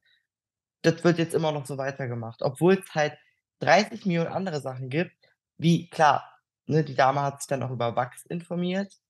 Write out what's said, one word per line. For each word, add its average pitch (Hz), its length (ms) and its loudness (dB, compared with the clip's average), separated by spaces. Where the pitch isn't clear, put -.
das 165 220 2
wird 170 140 4
jetzt 165 160 -2
immer 160 180 0
noch 143 140 -6
so 139 120 -8
weitergemacht, 120 640 -8
obwohl's 180 520 2
halt 151 240 -2
dreißig 202 460 4
Millionen 170 260 0
andere 165 300 -6
Sachen 131 280 -10
gibt, 170 220 -2
wie, 165 320 2
klar, 147 340 4
ne, 151 180 2
die 139 120 -10
Dame 139 260 2
hat 139 200 -4
sich - 60 -8
dann 135 160 -4
auch 123 80 -6
über 117 240 -4
Wachs 123 300 -6
informiert, 180 680 -6